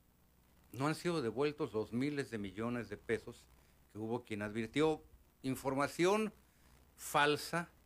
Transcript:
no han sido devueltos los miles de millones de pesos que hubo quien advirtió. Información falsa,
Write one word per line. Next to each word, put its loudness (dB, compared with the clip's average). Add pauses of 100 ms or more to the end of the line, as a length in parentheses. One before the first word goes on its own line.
(720)
no -2
han 2
sido 0
devueltos 0
los 0
miles 0
de -4
millones -4
de -8
pesos -4 (480)
que -12
hubo -2
quien -4
advirtió. 0 (400)
Información 2 (640)
falsa, 2 (160)